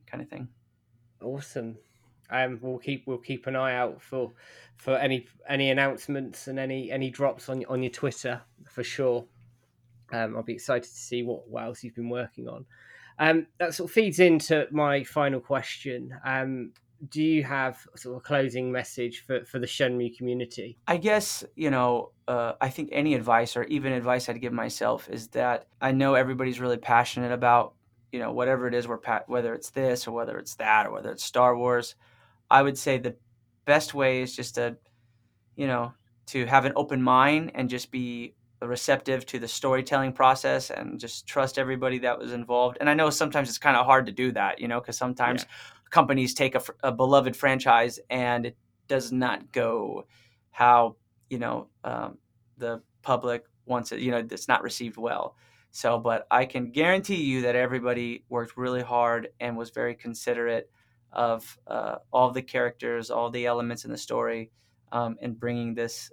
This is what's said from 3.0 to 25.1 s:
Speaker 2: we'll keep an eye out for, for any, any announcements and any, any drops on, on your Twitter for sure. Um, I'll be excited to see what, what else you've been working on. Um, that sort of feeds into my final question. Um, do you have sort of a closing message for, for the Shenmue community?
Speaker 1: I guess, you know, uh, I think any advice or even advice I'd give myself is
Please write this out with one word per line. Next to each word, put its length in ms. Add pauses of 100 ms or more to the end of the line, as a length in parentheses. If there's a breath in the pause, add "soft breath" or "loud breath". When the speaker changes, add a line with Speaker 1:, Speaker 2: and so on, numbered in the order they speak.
Speaker 2:
we'll 120
keep 300
an 80
eye 200
out 260
for, 300 (460 soft breath)
for 200
any, 300 (200)
any 220
announcements 800
and 100
any, 340
any 180
drops 400
on, 160
on 180
your 80
Twitter 500 (280)
for 140
sure. 420 (880)
Um, 240
I'll 80
be 100
excited 300
to 120
see 280
what, 260
what 140
else 200
you've 120
been 140
working 380
on. 180 (540 loud breath)
Um, 280 (120)
that 160
sort 140
of 40
feeds 260
into 520
my 320
final 360
question. 720 (140)
Um, 460 (380)
do 120
you 220
have 420 (100)
sort 200
of 60
a 20
closing 480
message 560
for, 180
for 140
the 80
Shenmue 500
community? 600 (100)
Speaker 1:
I 100
guess, 460 (120)
you 140
know, 420 (160)
uh, 340
I 80
think 240
any 200
advice 440
or 80
even 260
advice 380
I'd 120
give 120
myself 560
is 200